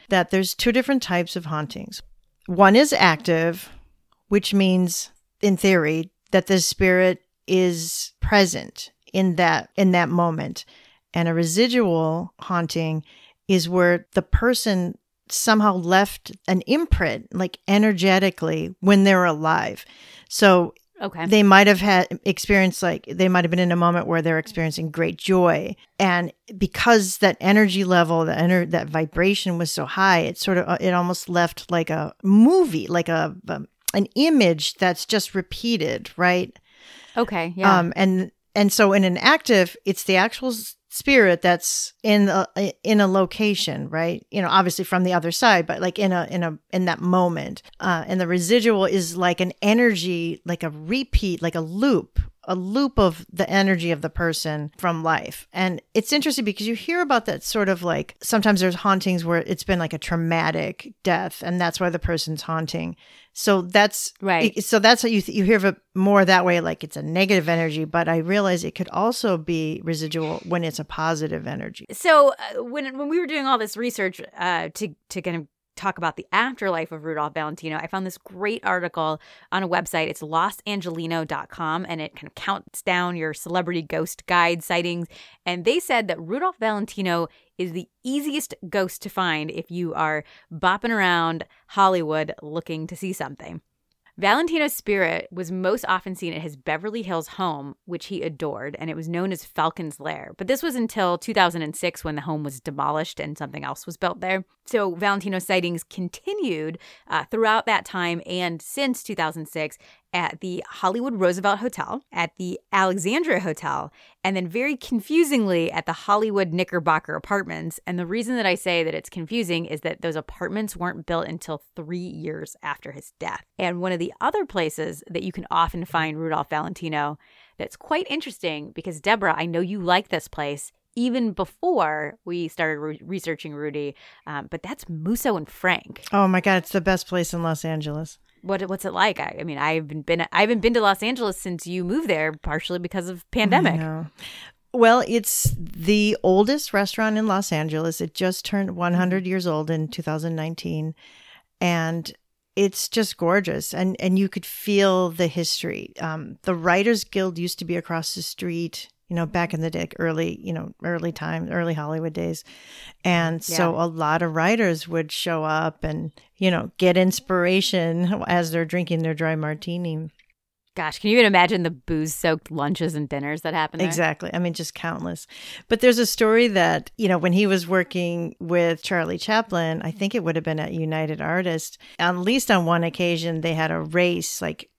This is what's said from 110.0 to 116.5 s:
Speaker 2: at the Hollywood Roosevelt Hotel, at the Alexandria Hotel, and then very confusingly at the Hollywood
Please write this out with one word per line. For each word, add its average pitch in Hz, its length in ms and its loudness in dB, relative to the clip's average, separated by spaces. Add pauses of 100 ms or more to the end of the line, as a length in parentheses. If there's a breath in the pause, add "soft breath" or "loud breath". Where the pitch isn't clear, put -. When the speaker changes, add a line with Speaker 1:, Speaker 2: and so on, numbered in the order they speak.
Speaker 2:
at 196 260 -4
the 180 260 -6
Hollywood 233 480 -2
Roosevelt 185 420 2
Hotel, 226 540 -6
at 170 260 -4
the 180 220 -6 (120)
Alexandria 196 680 2
Hotel, 151 520 -4 (320 soft breath)
and 190 140 0
then 180 100 -4
very 247 300 -2
confusingly 233 920 2
at 160 160 -6
the 170 60 -2
Hollywood 202 600 0